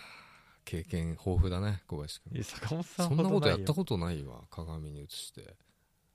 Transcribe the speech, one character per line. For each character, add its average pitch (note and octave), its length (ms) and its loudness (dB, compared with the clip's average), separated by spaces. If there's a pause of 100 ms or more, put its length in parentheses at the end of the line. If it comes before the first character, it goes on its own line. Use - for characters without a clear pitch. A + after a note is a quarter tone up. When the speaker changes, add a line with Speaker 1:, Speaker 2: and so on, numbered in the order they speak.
(640)
Speaker 1:
経 E2+ 180 -4
験 E2 280 0
豊 F2+ 260 2
富 F2+ 140 8
だ F2+ 100 0
ね、 G2+ 260 0
小 E2 100 -6
林 D2 260 -8
君。 - 120 -12
Speaker 2:
い - 40 -4
や、 G#2 60 -2
坂 - 240 -6
本 E3 160 -2
さ - 200 -2
ん E3+ 60 2
ほ C#3 60 4
ど E3 60 6
な D3 60 6
い - 20 4
よ。 - 0 -
Speaker 1:
そ - 0 -
ん G3+ 40 6
な G3 60 6
こ - 0 -
と - 80 6
や F2 80 4
っ - 40 0
た A#2 140 2
こ - 100 2
と G2+ 140 0
な E2+ 140 2
い D2 120 -2
わ、 A#1+ 260 -12
鏡 D#2+ 400 -8
に D2 100 -10
映 C#2+ 80 -12
し - 240 -12
て。 - 240 -18 (580)